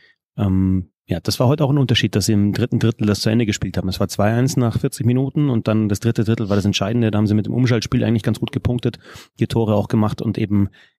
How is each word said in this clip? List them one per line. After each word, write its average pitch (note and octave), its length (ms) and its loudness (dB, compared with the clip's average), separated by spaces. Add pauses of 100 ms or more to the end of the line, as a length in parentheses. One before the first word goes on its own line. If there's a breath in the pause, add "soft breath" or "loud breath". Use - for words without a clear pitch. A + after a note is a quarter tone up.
(360 loud breath)
Ähm, F#2+ 540 0 (200)
ja, E2+ 100 -4
das - 200 -4
war B2+ 80 4
heute D3+ 160 2
auch C3 60 2
ein D3 80 2
Unterschied, A#2 360 0
dass G2+ 120 0
sie A2 80 2
im G2+ 180 2
dritten A2+ 260 -2
Drittel A2+ 280 0
das G#2 140 2
zu A2 100 -2
Ende A2+ 160 2
gespielt G2 320 -4
haben. F#2 100 -4
Es F2 100 -4
war G2 100 0
zwei G#2 260 0
eins C3 240 0
nach A#2+ 200 0
vierzig - 280 -4
Minuten C3+ 420 0
und A#2 180 -2
dann G#2+ 220 2
das G2+ 120 -2
dritte A#2 220 0
Drittel G#2+ 280 0
war G2+ 60 2
das G2 100 2
Entscheidende. A2 440 0
Da G#2+ 60 0
haben G#2+ 100 2
sie G2+ 60 2
mit G#2 140 0
dem - 80 -4
Umschaltspiel A#2+ 500 0
eigentlich A2+ 180 0
ganz A2 160 -2
gut - 140 -6
gepunktet, - 460 -2 (420 loud breath)
die - 60 0
Tore A2 280 0
auch G2+ 140 0
gemacht G#2+ 320 0
und G#2+ 160 -4
eben, G2+ 320 0 (300 soft breath)